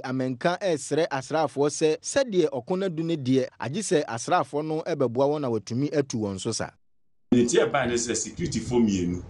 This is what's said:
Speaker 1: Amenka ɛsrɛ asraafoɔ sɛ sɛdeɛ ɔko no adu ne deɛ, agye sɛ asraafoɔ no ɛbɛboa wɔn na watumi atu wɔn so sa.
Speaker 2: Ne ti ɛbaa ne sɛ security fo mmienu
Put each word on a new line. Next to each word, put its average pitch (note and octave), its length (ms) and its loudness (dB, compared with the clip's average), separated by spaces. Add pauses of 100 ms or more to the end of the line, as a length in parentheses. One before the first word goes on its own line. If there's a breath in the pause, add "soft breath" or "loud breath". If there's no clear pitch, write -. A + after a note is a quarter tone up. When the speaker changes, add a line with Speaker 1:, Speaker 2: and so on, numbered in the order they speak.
Speaker 1:
Amenka C3 560 -2
ɛsrɛ D#3+ 480 0
asraafoɔ C#3+ 640 0
sɛ D#3 300 2
sɛdeɛ G3 500 0
ɔko C#3 280 -4
no G3 80 0
adu E3 160 -4
ne E3 140 -2
deɛ, C3 320 2 (100)
agye C#3 220 -6
sɛ D3+ 240 2
asraafoɔ D3 640 -2
no D#3 160 -2
ɛbɛboa C#3 480 2
wɔn D3+ 100 0
na C3+ 80 -2
watumi A#2 480 -2
atu C#3 220 0
wɔn G2 200 -2
so A2+ 140 -4
sa. E2+ 180 -6 (600)
Speaker 2:
Ne A#2+ 140 6
ti C#3+ 120 0
ɛbaa C3 300 2
ne A#2+ 60 0
sɛ A#2+ 200 -2
security C3 440 -4
fo A#2 180 0
mmienu F2+ 540 2